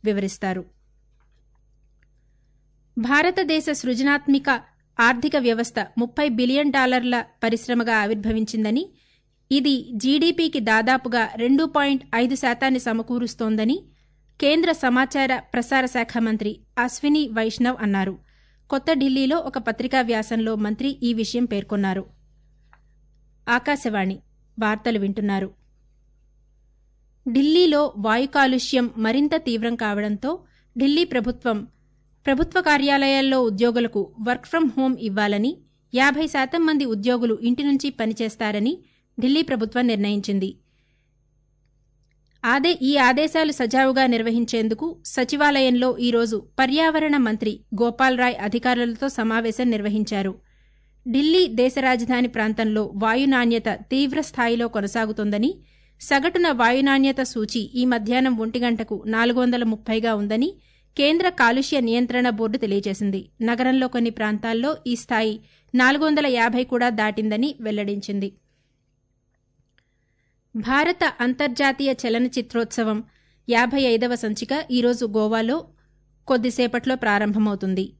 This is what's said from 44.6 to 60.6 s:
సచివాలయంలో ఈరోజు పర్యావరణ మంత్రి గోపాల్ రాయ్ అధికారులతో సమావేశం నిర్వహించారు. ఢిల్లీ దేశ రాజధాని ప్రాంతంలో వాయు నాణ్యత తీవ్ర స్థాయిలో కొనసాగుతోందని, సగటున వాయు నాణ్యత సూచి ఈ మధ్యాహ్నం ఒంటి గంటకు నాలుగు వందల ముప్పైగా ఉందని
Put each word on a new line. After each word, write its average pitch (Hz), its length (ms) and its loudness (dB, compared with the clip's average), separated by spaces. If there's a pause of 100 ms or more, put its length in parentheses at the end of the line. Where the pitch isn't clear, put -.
సచివాలయంలో 262 920 2
ఈరోజు 233 460 0 (120)
పర్యావరణ 302 600 2
మంత్రి 220 420 0 (160)
గోపాల్ 240 440 2
రాయ్ 247 160 2
అధికారులతో 240 760 -2
సమావేశం 226 600 -2
నిర్వహించారు. 208 640 -2 (720)
ఢిల్లీ 302 420 4
దేశ 247 320 0
రాజధాని 247 480 0
ప్రాంతంలో 220 680 -2
వాయు 226 320 0
నాణ్యత 233 400 2 (180)
తీవ్ర 277 360 0
స్థాయిలో 233 460 -2
కొనసాగుతోందని, 214 840 -2 (500)
సగటున 330 500 2
వాయు 247 300 4
నాణ్యత 269 400 4
సూచి 226 380 -4 (160)
ఈ 247 100 0
మధ్యాహ్నం 247 520 0
ఒంటి 226 220 -4
గంటకు 226 480 -2
నాలుగు 233 320 2
వందల 247 240 2
ముప్పైగా 220 520 -2
ఉందని 220 380 -2 (440)